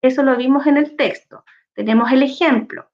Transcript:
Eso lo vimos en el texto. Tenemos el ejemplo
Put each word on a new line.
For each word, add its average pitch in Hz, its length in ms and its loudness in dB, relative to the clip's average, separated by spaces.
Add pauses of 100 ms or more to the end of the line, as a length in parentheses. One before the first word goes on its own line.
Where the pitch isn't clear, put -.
Eso 262 200 0
lo 262 140 2
vimos 262 320 0
en 285 100 4
el 302 180 -2
texto. - 480 -6 (300)
Tenemos 226 380 0
el 262 100 4
ejemplo 269 720 -2